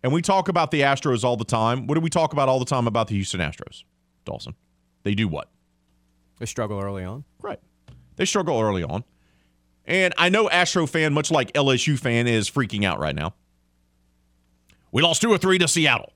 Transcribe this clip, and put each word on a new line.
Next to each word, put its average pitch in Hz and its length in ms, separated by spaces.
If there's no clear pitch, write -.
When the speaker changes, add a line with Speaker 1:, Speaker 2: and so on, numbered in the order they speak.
Speaker 1:
And 127 80
we 165 100
talk 190 260
about 170 220
the 151 120
Astros 135 420
all 120 120
the 113 80
time. 117 440
What 147 80
do 165 40
we 165 100
talk 160 220
about 143 160
all 131 120
the 127 40
time 123 220
about 113 220
the 107 60
Houston 95 260
Astros, - 420
Dawson? - 300
They 104 120
do 107 120
what? 76 240
Speaker 2:
They 120 80
struggle 104 340
early 98 240
on. 113 200
Speaker 1:
Right. - 180
They 175 80
struggle 165 360
early 98 240
on. 80 180
And 185 320
I 175 120
know 208 200
Astro 175 380
fan, 156 260
much 147 200
like 139 240
L 139 140
S 123 180
U 147 80
fan, 120 320
is 110 200
freaking 107 360
out 92 160
right 73 140
now. 76 200
We 131 100
lost 165 200
two 233 80
or 196 80
three 185 200
to 175 80
Seattle. 143 500